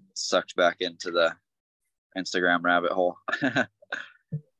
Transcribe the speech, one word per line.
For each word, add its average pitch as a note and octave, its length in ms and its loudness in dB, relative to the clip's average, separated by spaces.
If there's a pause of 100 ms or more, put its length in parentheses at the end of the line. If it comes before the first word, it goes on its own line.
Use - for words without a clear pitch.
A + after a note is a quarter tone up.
(140)
sucked - 420 -2
back E2+ 240 4
into F2 300 -6
the E2 240 2 (840)
Instagram F2 460 0
rabbit F2 300 2
hole. F2+ 240 0 (260)
<laughs> B2 240 0 (920)